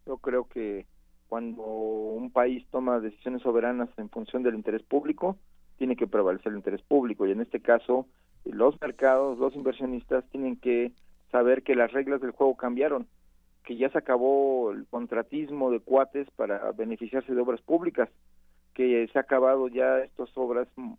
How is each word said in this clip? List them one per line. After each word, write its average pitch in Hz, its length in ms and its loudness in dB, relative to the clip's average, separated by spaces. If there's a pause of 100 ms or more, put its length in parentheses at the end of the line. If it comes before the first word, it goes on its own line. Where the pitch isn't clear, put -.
Yo 135 120 -8
creo 123 300 -2
que 101 380 -6 (420)
cuando 117 360 -8
un 110 680 -6
país 127 380 0
toma 127 300 0
decisiones 120 420 -8
soberanas 120 560 0
en 107 120 -10
función 117 340 -6
del 120 100 2
interés 107 300 -4
público, 151 520 -2 (420)
tiene 127 180 -2
que 120 100 -2
prevalecer 98 460 0
el 104 80 -6
interés 98 240 -6
público, 120 420 2
y 95 60 2
en 107 100 -2
este 120 180 -6
caso, 123 480 2 (380)
los 131 340 2
mercados, 135 600 2
los 131 160 0
inversionistas 127 760 -4
tienen 131 280 -4
que 123 340 0 (400)
saber 123 320 4
que - 120 2
las 117 160 2
reglas 135 300 -2
del 127 100 -6
juego 131 240 2
cambiaron, 127 520 -2 (560)
que 120 120 -10
ya 131 140 0
se - 80 -2
acabó 131 720 2
el 107 140 -8
contratismo 131 840 -4
de 117 80 0
cuates 135 560 0
para 104 380 -4
beneficiarse 113 600 -6
de 123 80 0
obras 120 200 -2
públicas, 170 460 0 (680)
que 120 360 2
se - 60 0
ha 135 40 2
acabado 131 460 4
ya 127 320 2
estas 131 380 -8
obras, 123 300 -2 (320)